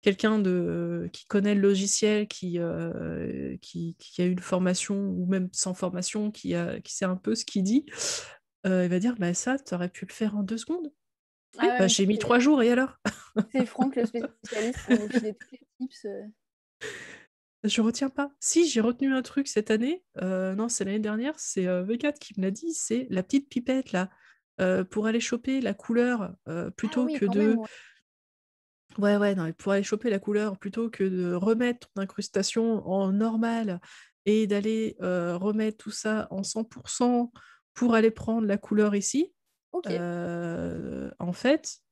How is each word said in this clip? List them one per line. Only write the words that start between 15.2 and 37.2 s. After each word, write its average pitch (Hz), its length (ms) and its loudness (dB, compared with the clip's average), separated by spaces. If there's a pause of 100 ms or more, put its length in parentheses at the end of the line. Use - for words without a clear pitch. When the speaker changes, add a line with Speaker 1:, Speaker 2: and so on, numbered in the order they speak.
Speaker 2:
tous - 180 -18
les 262 80 -20 (200)
tips, - 260 -10
euh. 202 180 -8 (1400)
Speaker 1:
Je 214 180 2
retiens 233 300 2
pas. 285 180 -4 (100)
Si, 330 300 4
j'ai 240 120 0
retenu 247 300 2
un 262 120 2
truc 277 240 -2
cette 214 240 0
année, 254 320 0 (180)
euh, 185 320 -2
non, 220 160 -2
c'est 202 160 -2
l'année 202 140 -2
dernière, 220 400 -2
c'est, - 260 -2
euh, 180 160 2
V 214 160 -2
quatre 294 220 -2
qui - 200 -10
me 185 60 0
l'a 190 60 0
dit, 320 240 -6
c'est 254 340 -2
la 226 140 -2
petite 277 260 0
pipette, 262 420 -2
là, 185 200 -2 (500)
euh, 185 220 2
pour 214 240 -2
aller 226 120 2
choper 262 420 -2
la 202 120 -2
couleur, 233 640 0 (120)
euh, 165 200 -6
Speaker 2:
Ah 185 100 -8
Speaker 1:
plutôt 247 280 0
Speaker 2:
oui, 311 120 -2
Speaker 1:
que 208 80 2
Speaker 2:
quand 196 60 2
Speaker 1:
de 202 80 2
Speaker 2:
même, 220 180 6
ouais. 220 100 -4 (1300)
Speaker 1:
Ouais, 202 200 4
ouais, 202 180 4
non, 180 80 0
mais 160 100 -4
pour 196 200 -2
aller 196 100 2
choper 214 260 -2
la 196 100 2
couleur, 208 380 -2
plutôt 220 320 -4
que 208 140 -2
de 185 300 0
remettre 226 600 0
ton 196 80 -4
incrustation 202 840 -2
en 190 240 0
normal 220 680 0 (440)
et 214 220 4
d'aller, 214 540 0
heu, 180 340 0
remettre 214 420 0
tout - 140 -12
ça 214 400 -2
en 190 120 -4
cent 220 200 -4
pour - 260 -14
cent 240 420 2 (420)